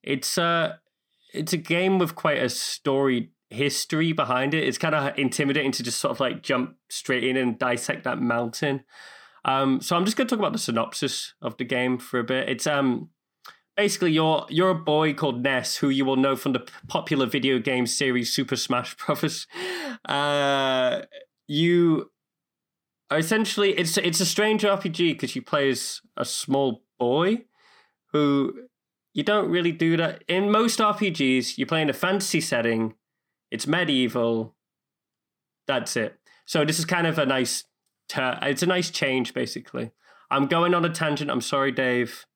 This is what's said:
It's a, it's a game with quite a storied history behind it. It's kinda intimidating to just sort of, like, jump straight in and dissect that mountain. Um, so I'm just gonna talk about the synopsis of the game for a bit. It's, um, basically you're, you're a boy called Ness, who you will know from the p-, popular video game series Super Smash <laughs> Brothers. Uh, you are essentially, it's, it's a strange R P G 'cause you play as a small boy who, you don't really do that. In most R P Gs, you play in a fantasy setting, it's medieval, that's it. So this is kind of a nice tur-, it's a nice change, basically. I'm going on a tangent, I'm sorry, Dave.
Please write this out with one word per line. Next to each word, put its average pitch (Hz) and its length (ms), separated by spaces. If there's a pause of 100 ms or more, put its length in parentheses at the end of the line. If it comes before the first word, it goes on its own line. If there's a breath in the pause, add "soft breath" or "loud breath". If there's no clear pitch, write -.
It's 135 360
a, 165 420 (540)
it's 156 180
a 175 60
game 185 400
with 165 160
quite 147 240
a 123 100
storied 135 800 (220)
history 151 640
behind 135 420
it. 151 120
It's 127 120
kinda 147 400
intimidating 139 540
to 131 100
just 120 180
sort 135 120
of, 117 80
like, 123 220
jump 127 320 (140)
straight 123 340
in 127 140
and 123 220
dissect 123 460
that 127 140
mountain. 120 640 (640 loud breath)
Um, 135 380
so - 120
I'm 185 120
just 220 100
gonna 262 100
talk 226 120
about 202 160
the - 40
synopsis - 840
of 117 160
the 131 60
game 127 340
for 123 200
a 117 60
bit. 131 240
It's, 131 180
um, 139 440 (640 loud breath)
basically 202 360
you're, 156 360
you're 180 220
a 185 40
boy 156 380
called 135 300
Ness, 131 340
who 143 140
you 135 160
will 135 100
know 135 180
from 131 200
the 123 60
p-, - 120 (160 loud breath)
popular 139 380
video 131 320
game 127 280
series 123 460
Super 135 240
Smash 123 400
<laughs> - 100
Brothers. 156 400 (600 loud breath)
Uh, 139 960 (440)
you 165 640 (1000)
are 147 80
essentially, 202 600
it's, 170 200
it's 175 220
a 185 40
strange 214 400
R 196 160
P 196 80
G 160 260
'cause - 220
you 123 60
play 139 260
as - 320 (160)
a 120 80
small 135 600 (140)
boy 170 460 (680 soft breath)
who, 143 500 (500)
you 147 100
don't 208 280
really 170 220
do 165 260
that. - 280
In 190 240
most 226 300
R 214 160
P 208 140
Gs, 131 480
you 131 80
play 160 160
in 147 80
a - 40
fantasy 190 460
setting, 113 540 (560)
it's - 160
medieval, 127 880 (1120)
that's 123 280
it. 110 240 (280 soft breath)
So 156 180
this 156 140
is 165 80
kind 170 200
of 156 120
a 143 80
nice 131 380 (440)
tur-, 127 320
it's 156 220
a 175 40
nice 180 220
change, 131 460
basically. 123 560 (400 soft breath)
I'm 139 160
going 170 260
on 170 140
a - 20
tangent, 147 420
I'm 127 120
sorry, 139 280
Dave. 123 540 (120)